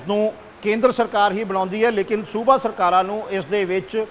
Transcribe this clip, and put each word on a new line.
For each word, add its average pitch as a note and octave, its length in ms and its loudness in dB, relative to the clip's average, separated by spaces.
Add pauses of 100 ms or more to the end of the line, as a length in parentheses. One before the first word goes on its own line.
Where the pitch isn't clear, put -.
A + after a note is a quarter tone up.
ਨੂੰ G#3 260 0 (280)
ਕੇਂਦਰ A3 300 2
ਸਰਕਾਰ G#3 400 2
ਹੀ G3+ 120 -2
ਬਣਾਉਂਦੀ F#3+ 420 0
ਹੈ, A#3+ 60 4
ਲੇਕਿਨ G#3 340 -2
ਸੂਬਾ A#3+ 320 2
ਸਰਕਾਰਾਂ F#3+ 460 2
ਨੂੰ G#3 260 -4
ਇਸ F#3+ 160 -4
ਦੇ G3 200 0
ਵਿੱਚ F#3+ 460 -4